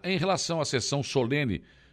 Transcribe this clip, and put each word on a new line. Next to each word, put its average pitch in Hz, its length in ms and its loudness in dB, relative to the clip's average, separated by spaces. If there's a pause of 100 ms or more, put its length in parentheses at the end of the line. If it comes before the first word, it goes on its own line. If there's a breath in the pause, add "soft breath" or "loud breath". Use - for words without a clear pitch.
em 185 140 0
relação 175 420 0
à 147 60 0
sessão 139 360 0
solene 127 640 0 (300 soft breath)